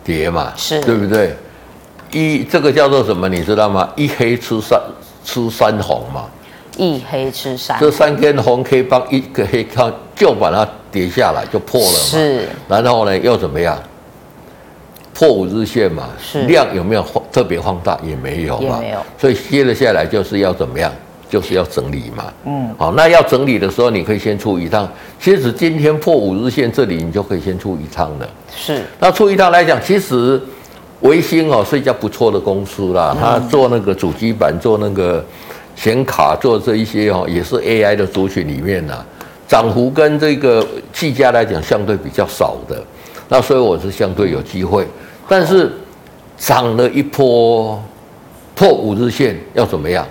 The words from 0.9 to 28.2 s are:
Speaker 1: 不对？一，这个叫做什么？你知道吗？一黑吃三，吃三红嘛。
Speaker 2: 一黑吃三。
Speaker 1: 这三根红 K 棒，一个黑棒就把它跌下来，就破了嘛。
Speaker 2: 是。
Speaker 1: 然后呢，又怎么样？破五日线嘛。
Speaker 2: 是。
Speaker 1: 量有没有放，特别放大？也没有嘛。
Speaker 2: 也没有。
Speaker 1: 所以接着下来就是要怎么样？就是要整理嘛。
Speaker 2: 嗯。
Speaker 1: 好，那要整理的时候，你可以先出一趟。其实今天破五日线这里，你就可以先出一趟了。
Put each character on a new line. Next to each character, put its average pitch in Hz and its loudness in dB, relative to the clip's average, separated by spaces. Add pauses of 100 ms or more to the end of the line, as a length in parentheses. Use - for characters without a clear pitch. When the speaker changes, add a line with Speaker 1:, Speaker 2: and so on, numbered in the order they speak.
Speaker 1:
不 104 0
对？ 98 0 (760)
一， 156 -2
这 143 0
个 143 4
叫 143 4
做 135 4
什 104 0
么？ 92 -2
你 90 -2
知 104 0
道 107 4
吗？ 95 0
一 147 -2
黑 120 0
吃 120 -4
三， 110 2 (420)
吃 120 -4
三 107 0
红 95 -2
嘛。 135 -10 (540)
Speaker 2:
一 156 -2
黑 135 -4
吃 127 -8
三。 127 -6
Speaker 1:
这 147 4
三 147 2
根 139 2
红 123 2
K 127 2
棒， 127 2
一 135 0
个 127 -4
黑 113 -2
棒 117 0 (240)
就 175 4
把 98 2
它 104 2 (240)
跌 92 -2
下 90 0
来， 80 -4
就 110 -2
破 - -2
了 110 2
嘛。 87 0
Speaker 2:
是。 139 0 (180)
Speaker 1:
然 104 2
后 120 4
呢， 95 0
又 117 4
怎 90 -2
么 73 -4
样？ 82 0 (1300)
破 156 4
五 101 2
日 104 -2
线 104 0
嘛。 73 -8 (140)
Speaker 2:
是。 - -4
Speaker 1:
量 143 4
有 90 -2
没 98 0
有 101 0
放， - -6
特 123 2
别 85 -2
放 92 -4
大？ - 0
也 80 -8
没 69 -6
有 113 -4
嘛。 127 -4
Speaker 2:
也 113 -8
没 - -8
有。 101 -6 (200)
Speaker 1:
所 139 2
以 127 4
接 139 0
着 123 2
下 117 2
来 82 2
就 95 -2
是 101 -4
要 98 2
怎 92 -4
么 123 -8
样？ 165 -2 (380)
就 202 0
是 - -6
要 92 2
整 - -6
理 62 -8
嘛。 - -10 (220)
Speaker 2:
嗯。 131 -6
Speaker 1:
好， 82 0
那 151 4
要 165 8
整 135 2
理 127 0
的 95 0
时 120 -2
候， 120 4
你 101 -2
可 98 -2
以 104 -2
先 104 -2
出 95 -2
一 87 -4
趟。 98 -2 (320)
其 190 4
实 127 -2
今 160 -2
天 151 2
破 165 2
五 101 0
日 127 0
线 120 0
这 127 2
里， 85 -4
你 85 -6
就 101 -2
可 98 -4
以 85 -4
先 90 -6
出 92 -6
一 76 -12
趟 80 -2 (100)
了。 - -10 (300)